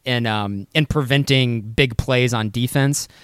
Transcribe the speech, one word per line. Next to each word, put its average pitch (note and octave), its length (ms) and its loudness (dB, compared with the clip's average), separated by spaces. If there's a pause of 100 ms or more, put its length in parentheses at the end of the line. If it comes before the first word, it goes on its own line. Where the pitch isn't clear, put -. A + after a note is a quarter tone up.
in, A#2+ 220 0
um, G2+ 480 -4
in D#3 120 2
preventing C3 760 0
big A2+ 360 0
plays B2 380 2
on A2 160 -2
defense, C3+ 560 0 (180)